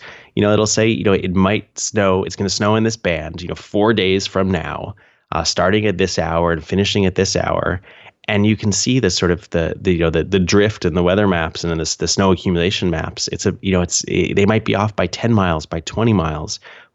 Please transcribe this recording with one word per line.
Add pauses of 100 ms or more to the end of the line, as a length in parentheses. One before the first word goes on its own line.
(360)
you
know,
it'll
say,
you
know,
it
might
snow,
it's
gonna
snow
in
this
band,
you
know,
four
days
from
now, (380)
uh,
starting
at
this
hour
and
finishing
at
this
hour. (460)
And
you
can
see
the
sort
of
the,
the,
you
know,
the,
the
drift
in
the
weather
maps
and
in
the,
the
snow
accumulation
maps.
It's
a,
you
know,
it's,
it,
they
might
be
off
by
ten
miles,
by
twenty
miles, (360)